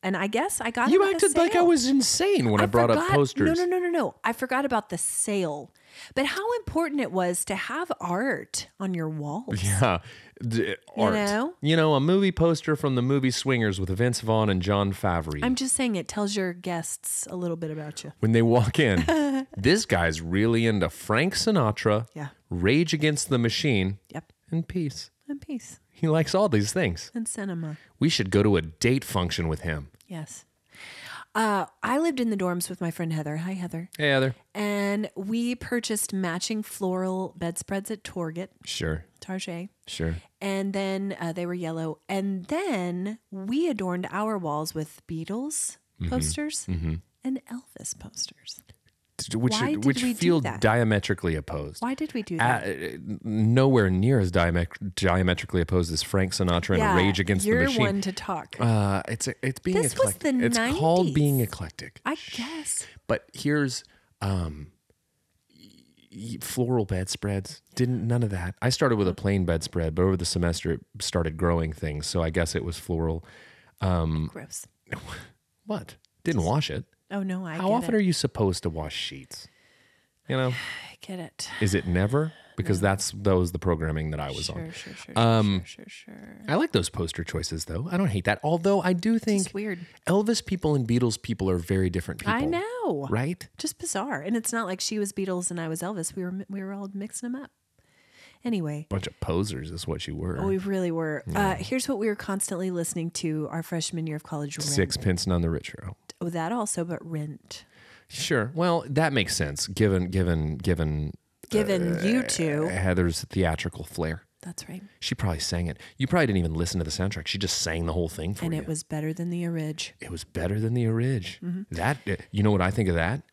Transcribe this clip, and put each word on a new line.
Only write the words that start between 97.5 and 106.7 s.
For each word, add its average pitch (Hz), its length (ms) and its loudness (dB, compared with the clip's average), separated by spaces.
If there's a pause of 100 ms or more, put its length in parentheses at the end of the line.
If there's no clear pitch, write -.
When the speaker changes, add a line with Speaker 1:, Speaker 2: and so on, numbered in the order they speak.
Speaker 1:
Anyway. 156 460 -2
Speaker 2:
Bunch 98 160 -2
of - 140 -10
posers 85 500 -2
is 85 160 -10
what 78 220 -4
you 76 80 -6
were. 87 240 -4
Speaker 1:
Oh, 190 80 0
we 196 100 2
really 185 340 -2
were. 160 360 -4
Speaker 2:
Yeah. 190 220 2
Speaker 1:
Uh, 185 80 0
here's 254 300 -4
what 262 120 -2
we 220 80 0
were 208 80 0
constantly 190 560 -4
listening 170 400 -4
to 156 400 -2
our 165 100 -4
freshman 160 460 -4
year 156 80 -4
of 151 80 -8
college. 147 340 -6
Rent. 151 100 -4
Speaker 2:
Sixpence 95 600 0
None 87 140 2
the 82 100 0
Richer. - 400 -8 (280)
Speaker 1:
Oh, 175 100 -4
that 165 220 -4
also, 214 320 -2